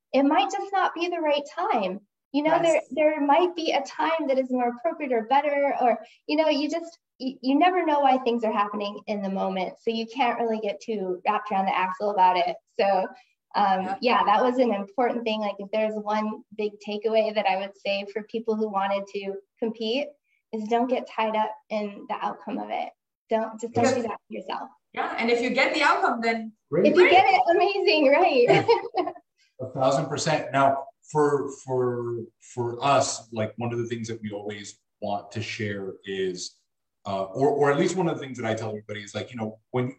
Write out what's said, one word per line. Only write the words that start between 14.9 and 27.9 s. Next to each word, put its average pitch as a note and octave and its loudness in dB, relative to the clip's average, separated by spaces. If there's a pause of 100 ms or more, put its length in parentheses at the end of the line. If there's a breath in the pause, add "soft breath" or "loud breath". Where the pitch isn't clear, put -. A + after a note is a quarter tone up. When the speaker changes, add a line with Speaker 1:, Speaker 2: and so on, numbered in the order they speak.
Speaker 1:
thing. G#3+ -2
Like, G3+ -4
if G3 -12
there's G#3+ -2
one G#3+ -4 (160)
big G#3 -4 (160)
takeaway G#3+ 0
that G3+ 0
I F#3+ 0
would G3 -8
say G3 -4
for G#3+ -8
people A3+ -4
who G#3+ -2
wanted G3 -2 (100)
to G3 -6 (240)
compete, A#3 -4 (460)
is A3 -6
don't A#3 0
get B3+ -2
tied A3 -2
up G#3+ -2 (180)
in G#3 -8
the - -6
outcome - -8
of G#3 -8
it. - -4 (400)
Don't, A3 -2
just A#3 -10
don't A#3+ 2
Speaker 2:
Yes. B3+ 2
Speaker 1:
do B3 0
that G#3+ -6 (100)
to G#3+ -14
yourself. - -10 (240)
Speaker 2:
Yeah, - -6
and A3+ 0
if A#3+ 4
you B3+ 0
get C4 2
the D#4 0
outcome, E4+ 2
then A3+ -2 (180)
Speaker 3:
Great. - 4
Speaker 1:
If D#4 4
you F4+ 10
Speaker 2:
great. - 6
Speaker 1:
get F#4+ 8
it, F#4+ 4 (140)
amazing, F4+ 4